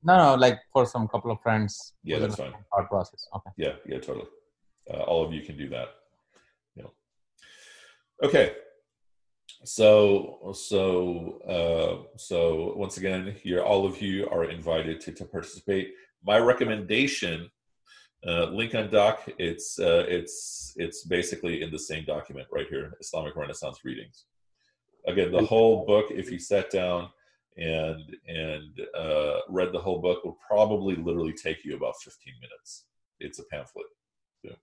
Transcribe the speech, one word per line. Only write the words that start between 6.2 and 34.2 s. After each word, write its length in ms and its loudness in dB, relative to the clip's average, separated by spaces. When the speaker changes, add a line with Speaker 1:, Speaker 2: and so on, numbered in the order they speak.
Speaker 2:
Yeah. 80 -20
Okay. 340 4
So, 920 6
so, 920 -2
uh, 720 -2
so 580 -2
once 220 -8
again, 460 -6
you're, 200 0
all 220 4
of 160 -4
you 260 -2
are 160 0
invited 560 -4
to, 140 -14
to 100 -16
participate. 720 -6
My 160 4
recommendation, 1120 0
uh, 200 0
link 280 -4
on 140 -2
doc, 340 4
it's, 420 -6
uh, 300 4
it's, 680 -6
it's 300 -8
basically 560 -2
in 100 -8
the 80 -8
same 240 -10
document 480 -10
right 180 -6
here, 300 -8
Islamic 380 -8
Renaissance 480 -10
Readings. 400 -12
Again, 240 2
the 140 4
whole 400 6
book, 240 4
if 200 -6
you 100 -8
sat 300 0
down 400 -2
and, 440 -4
and, 520 -10
uh, 420 0
read 240 0
the 60 -2
whole 200 -2
book, 240 0
will 220 -10
probably 500 2
literally 380 -4
take 300 -8
you 120 -10
about 260 -6
fifteen 400 -20
minutes. 440 -20
It's 200 -14
a 120 -16
pamphlet. 340 -12